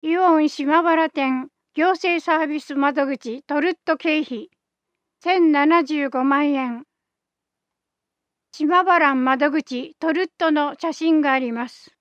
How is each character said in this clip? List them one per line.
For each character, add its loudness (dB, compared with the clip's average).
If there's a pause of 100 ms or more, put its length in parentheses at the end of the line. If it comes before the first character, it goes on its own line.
イ -2
オ 4
ン 2
島 0
原 2
店 -4 (240)
行 0
政 -2
サ 0
ー -2
ビ -4
ス -12
窓 0
口 -8
ト -4
ル 0
ッ -6
ト 0
経 -2
費 -8 (720)
千 2
七 4
十 -4
五 -2
万 2
円。 -6 (1700)
島 2
原 4
窓 0
口 -6
ト -2
ル 0
ッ -10
ト 0
の -2
写 -6
真 2
が 2
あ 2
り -4
ま -8
す。 -20